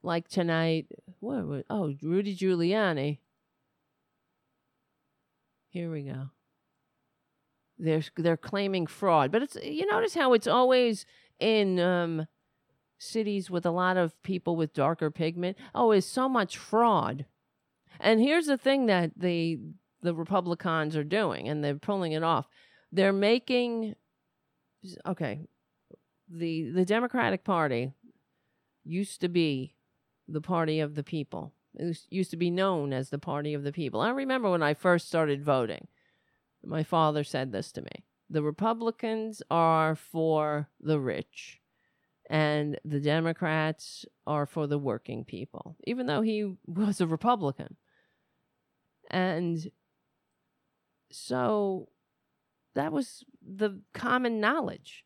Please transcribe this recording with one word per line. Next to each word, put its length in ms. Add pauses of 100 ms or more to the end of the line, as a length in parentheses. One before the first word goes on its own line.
Like 240
tonight, 600 (320)
what 260
was, 240
oh, 320
Rudy 340
Giuliani. 840 (2500)
Here 220
we 100
go. 300 (1500)
They're, 240 (160)
they're 200
claiming 500
fraud. 440
But 120
it's, 200
you 220
notice 300
how 180
it's 140
always 580 (340)
in, 400
um, 460 (720)
cities 520
with 160
a 60
lot 260
of 240
people 340
with 180
darker 360
pigment. 480 (160)
Oh, 180
it's 140
so 240
much 280
fraud. 680 (760)
And 200
here's 280
the 100
thing 300
that 280
the, 440 (420)
the 120
Republicans 840
are 80
doing, 440
and 160
they're 120
pulling 360
it 120
off. 240 (440)
They're 220
making, 840 (1080)
okay, 360 (840)
the, 440
the 140
Democratic 580
Party 480 (920)
used 380
to 80
be 460 (520)
the 120
party 400
of 160
the 80
people. 500 (220)
It 100
was, 240
used 220
to 60
be 140
known 420
as 160
the 100
party 340
of 100
the 100
people. 260
I 120
remember 400
when 120
I 100
first 340
started 360
voting, 440 (760)
my 200
father 400
said 280
this 220
to 80
me, 240 (240)
"The 140
Republicans 1040
are 460
for 760 (100)
the 200
rich, 600 (720)
and 560
the 160
Democrats 1040 (200)
are 200
for 220
the 100
working 480
people," 500 (100)
even 200
though 160
he 340 (100)
was 360
a 60
Republican. 680 (1300)
And 600 (1400)
so 800 (840)
that 180
was 320 (200)
the 360 (120)
common 460
knowledge. 680